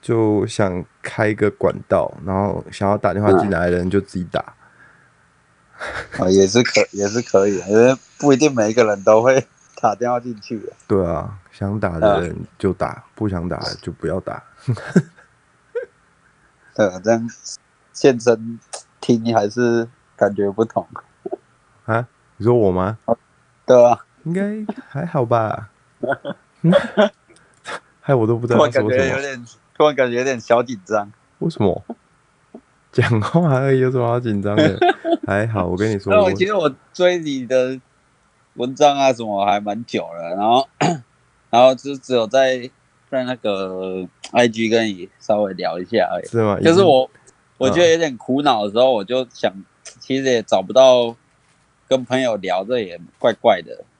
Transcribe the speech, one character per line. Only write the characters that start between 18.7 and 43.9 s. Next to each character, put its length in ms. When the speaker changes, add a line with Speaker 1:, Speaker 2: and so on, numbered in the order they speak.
Speaker 2:
听 340
还 140
是 400
感 160
觉 180
不 140
同。 220
Speaker 1:
啊？ 200
你 80
说 100
我 160
吗？ 280
Speaker 2:
对 180
啊。 140
Speaker 1:
应 80
该 320
还 180
好 180
吧。 460
<laughs> 100
害 140
我 120
都 100
不 100
知 60
道 60
要 120
说 20
什 100
么。 80
Speaker 2:
突 60
然 20
感 100
觉 80
有 40
点， 240
突 80
然 100
感 160
觉 80
有 60
点 160
小 220
紧 220
张。 260
Speaker 1:
为 120
什 120
么？ 220
讲 280
话 380
而 160
已， 60
有 100
什 80
么 80
好 120
紧 240
张 140
的？ 220
Speaker 2:
<laughs> 280
Speaker 1:
还 200
好， 200
我 100
跟 140
你 80
说， 140
Speaker 2:
那 80
我， 60
Speaker 1:
我 60
Speaker 2:
其 140
实 80
我 180
追 260
你 260
的 340
文 200
章 220
啊 160
什 100
么 220
还 160
蛮 240
久 280
了， 240
然 20
后， 280
<clears throat> 720
然 100
后 140
就 220
只 180
有 120
在， 440
在 140
那 120
个 720